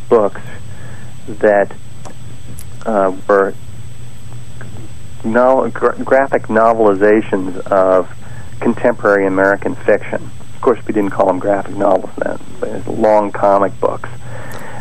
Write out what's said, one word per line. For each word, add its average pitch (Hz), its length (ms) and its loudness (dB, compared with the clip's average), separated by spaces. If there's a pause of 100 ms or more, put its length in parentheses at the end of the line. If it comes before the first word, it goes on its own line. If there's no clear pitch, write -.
books 107 320 2 (840)
that, 101 440 2 (1120)
uh, 98 280 2 (140)
were 98 260 4 (1700)
no-, 123 460 4
gra-, 120 340 0
graphic 135 400 2
novelizations 107 1120 4 (100)
of 95 420 4 (500)
contemporary 110 680 2
American 98 500 2
fiction. - 540 0 (260)
Of - 60 -8
course, 117 240 2
we 104 80 -4
didn't 101 180 0
call - 160 2
them 92 120 2
graphic 98 360 -2
novels 98 420 2
then, - 200 -4 (220)
but - 100 -4
it - 160 -6
was - 20 -4
long 107 440 2
comic 98 480 2
books. - 300 -2 (720)